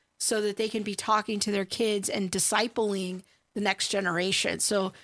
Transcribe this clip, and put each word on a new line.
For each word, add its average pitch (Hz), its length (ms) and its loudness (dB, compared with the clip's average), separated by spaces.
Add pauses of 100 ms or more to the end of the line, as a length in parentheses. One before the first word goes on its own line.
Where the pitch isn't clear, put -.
(200)
so 220 220 2
that 208 160 -2
they 220 120 0
can 214 140 -2
be 202 100 -4
talking 214 460 0
to 208 120 0
their 196 140 0
kids 208 440 0
and 190 220 -2
discipling 196 920 0 (320)
the 208 60 -2
next 196 260 0
generation. 185 720 0
So 190 340 0 (100)